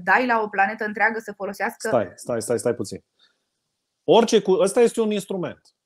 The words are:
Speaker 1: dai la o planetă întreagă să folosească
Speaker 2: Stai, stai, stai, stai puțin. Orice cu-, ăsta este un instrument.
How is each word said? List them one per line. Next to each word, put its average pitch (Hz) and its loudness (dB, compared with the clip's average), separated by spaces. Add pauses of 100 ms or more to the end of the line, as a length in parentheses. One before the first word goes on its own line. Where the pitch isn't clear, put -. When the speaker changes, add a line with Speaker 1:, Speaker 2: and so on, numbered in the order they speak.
Speaker 1:
dai 202 2
la 226 0
o 214 -4
planetă 208 -2
întreagă 220 -2
să 208 -12
folosească 202 -8
Speaker 2:
Stai, 110 0
stai, 117 -6
stai, 113 -2
stai 117 0
puțin. 98 -10 (1000)
Orice 214 4
cu-, 190 0
ăsta 190 2
este 233 2
un 214 -2
instrument. 190 -8 (100)